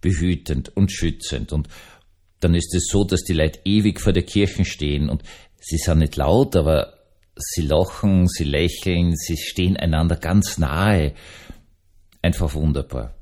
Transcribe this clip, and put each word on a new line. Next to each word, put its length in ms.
behütend 720
und 160
schützend 600
und 140
dann 140
ist 220
es 140
so, 140
dass 180
die 120
Leute 320
ewig 340
vor 140
der 100
Kirche 400
stehen 460
und 140
sie 180
sind 220
nicht 160
laut, 400
aber 380
sie 280
lachen, 640
sie 160
lächeln, 720
sie 220
stehen 380
einander 420
ganz 420
nahe. 540
Einfach 320
wunderbar. 680